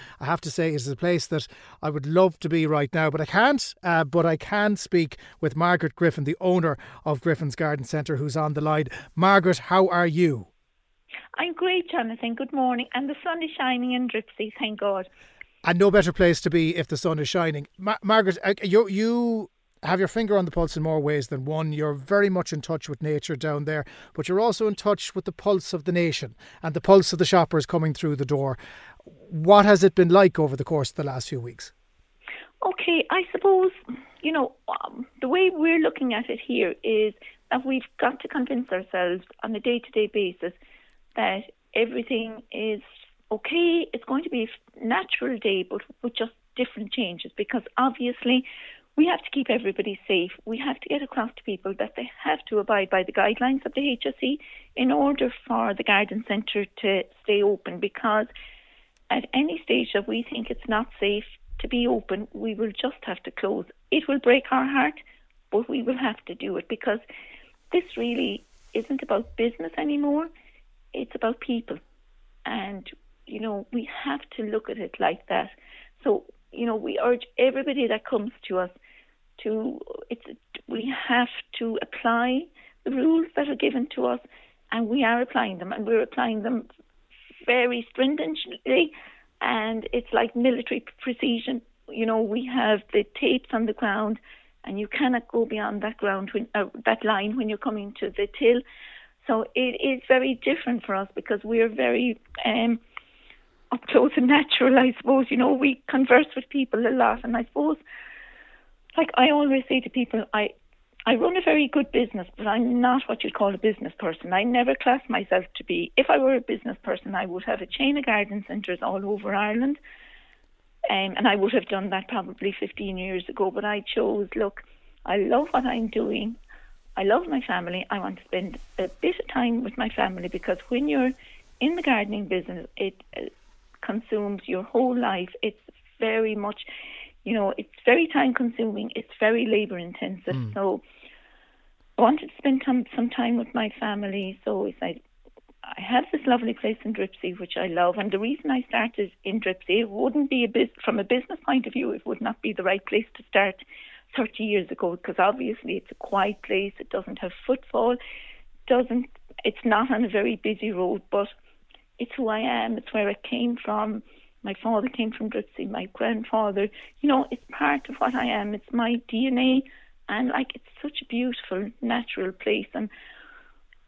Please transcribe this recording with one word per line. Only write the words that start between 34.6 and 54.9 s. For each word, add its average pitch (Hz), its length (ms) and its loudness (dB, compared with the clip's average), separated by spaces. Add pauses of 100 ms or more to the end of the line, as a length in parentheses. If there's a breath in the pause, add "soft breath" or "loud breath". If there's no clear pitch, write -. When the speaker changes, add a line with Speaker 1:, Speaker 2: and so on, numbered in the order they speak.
Speaker 2:
um, - 360 -8 (160)
the 254 80 -2
way 370 240 4
we're 330 280 2
looking 285 340 0
at 240 160 -4
it 226 80 -6
here 240 460 -2
is 214 280 2 (380 loud breath)
that 254 160 -2
we've 262 160 0 (160)
got 262 220 0
to - 80 -12
convince 254 420 -4
ourselves 185 540 -2 (180)
on 220 140 -6
a 208 40 -8
day-to-day 226 540 -2
basis 180 380 -4 (640 soft breath)
that 190 280 -2 (320)
everything 226 720 -2
is 214 300 -6 (500)
okay. 330 600 0
It's - 100 -8
going 269 220 -4
to 359 40 -10
be 233 200 -2 (320)
a - 40 -6
natural 233 540 -2
day, 196 240 0
but 196 180 -8 (220)
with 240 140 -6
just 226 160 -4 (240)
different 220 360 -6
changes, 175 440 -6
because 208 260 -4 (160)
obviously 247 640 0 (520 loud breath)
we 311 100 6
have 359 140 0
to - 120 -14
keep 277 160 -2
everybody 202 600 -2
safe. 185 240 0 (120)
We 226 140 -6
have 269 220 -6
to - 80 -12
get 285 160 -2
across 240 320 -4
to - 80 -20
people 196 340 -6
that 214 180 -4
they 247 140 -10 (140)
have 311 220 -2
to 214 120 -2
abide 202 320 0
by 185 140 2
the - 80 -10
guidelines 247 520 0
of - 100 -8
the 277 180 0
H - 140 -6
S 269 80 -4 (100)
E 277 160 -2 (340 loud breath)
in 262 160 2